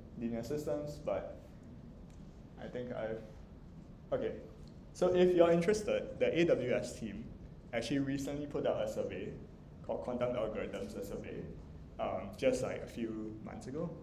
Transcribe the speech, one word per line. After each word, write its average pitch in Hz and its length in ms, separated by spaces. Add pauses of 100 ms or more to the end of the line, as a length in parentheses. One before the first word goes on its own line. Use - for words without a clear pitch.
(180)
linear 117 240
systems, 147 600
but - 320 (1200)
I 113 60
think 120 260
I've, 110 280 (920)
okay. 117 200 (600)
So 180 200
if 180 220
you're 170 160
interested, 170 680
the 127 220
A 170 60
W 123 280
S - 240
team 98 260 (480)
actually 120 260
recently 139 480
put 139 200
out 110 160
a 107 100
survey 98 360 (580)
called - 160
Quantum 123 320
Algorithms, 98 640
a 101 80
survey, 95 380 (580)
um, 98 360
just 127 260
like 95 200
a - 40
few 110 580
months 110 240
ago 156 220 (120)